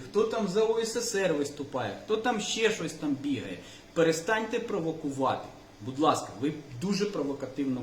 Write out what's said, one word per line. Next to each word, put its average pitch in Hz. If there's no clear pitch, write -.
хто 208
там 226
за 202
О 226
С 226
С 226
Р 190
виступає, 131
хто 214
там 220
ще 226
щось 165
там 147
бігає, 120
перестаньте 220
провокувати. 156
Будь 131
ласка, 147
ви 147
дуже 202
провокативно 135